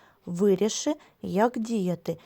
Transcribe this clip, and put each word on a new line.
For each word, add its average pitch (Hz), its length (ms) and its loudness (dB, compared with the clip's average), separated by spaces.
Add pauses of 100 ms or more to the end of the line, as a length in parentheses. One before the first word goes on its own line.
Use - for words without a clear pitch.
(260)
виріши, 202 720 0 (260)
як 208 380 0
діяти, 180 680 -2